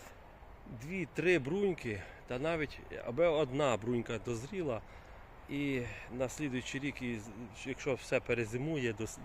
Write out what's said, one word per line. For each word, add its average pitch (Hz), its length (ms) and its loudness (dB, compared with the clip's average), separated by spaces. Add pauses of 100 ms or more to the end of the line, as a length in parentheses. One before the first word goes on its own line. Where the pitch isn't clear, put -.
(800)
дві-три 170 580 4
бруньки, 139 640 2 (260)
та 123 120 -2
навіть 156 400 0 (260)
аби 147 220 6
одна 143 500 6
брунька 117 480 0
дозріла. 123 560 -2 (680)
І 143 320 2 (300)
на 123 180 0
слідуючий 131 520 -2
рік, 131 200 -2
і 120 180 0
з-, 110 480 -10
якщо 135 280 0
все - 240 0
перезимує, 120 720 0
дос-, 107 320 -4